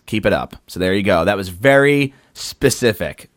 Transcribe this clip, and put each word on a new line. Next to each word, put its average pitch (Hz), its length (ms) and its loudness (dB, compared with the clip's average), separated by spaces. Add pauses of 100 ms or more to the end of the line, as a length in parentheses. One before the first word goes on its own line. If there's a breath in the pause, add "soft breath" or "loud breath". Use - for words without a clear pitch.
Keep 107 200 -4
it 101 80 2
up." 64 240 -4 (100)
So - 120 -12
there 92 140 0
you 101 100 0
go. 90 220 2
That 101 120 0
was 95 120 -8
very 139 640 2 (200 soft breath)
specific. - 1040 -4